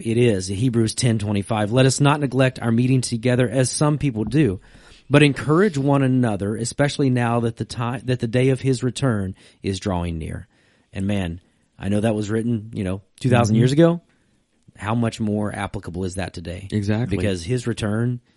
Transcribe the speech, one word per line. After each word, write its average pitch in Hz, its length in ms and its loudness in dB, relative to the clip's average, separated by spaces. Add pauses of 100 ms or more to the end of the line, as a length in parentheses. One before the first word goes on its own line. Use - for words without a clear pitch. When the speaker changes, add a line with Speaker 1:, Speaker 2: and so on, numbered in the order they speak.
Speaker 1:
it 113 140 0
is. 104 300 4
Hebrews 113 480 0
ten 117 220 2
twenty-five, 104 540 -2
"Let 131 140 4
us 131 160 2
not 143 180 4
neglect 131 400 0
our 117 140 -2
meeting 127 280 2
together 123 480 0
as 127 220 0
some 151 260 0
people 117 280 -2
do, 120 340 2 (500)
but 143 140 6
encourage 151 540 2
one 139 260 2
another, 113 540 0
especially 139 520 0
now 120 300 2
that 117 160 -2
the 113 100 -6
ti-, 123 380 -6
that 123 160 -2
the 120 80 -4
day 127 220 2
of 131 120 2
his 131 220 -2
return 110 500 -2 (300)
is 95 160 -4
drawing 87 400 -2
near." 82 280 -10 (440)
And 95 160 -6
man, 92 320 -4 (400)
I - 100 -8
know 104 120 0
that 110 140 2
was 107 140 -4
written, 113 460 -4
you 110 80 -4
know, 95 180 -4 (200)
two 127 80 0
thousand 120 260 4
Speaker 2:
Mm-hmm. 117 60 4
Speaker 1:
years 127 100 4
ago. 165 300 4 (720)
How 107 200 -4
much 117 240 -2
more 104 360 -2
applicable 98 480 -8
is 90 120 -6
that 92 180 -6
today? 87 380 -12
Speaker 2:
Exactly. 107 440 -2
Speaker 1:
Because 92 280 -2
his 120 240 -4
return 117 540 -2 (160)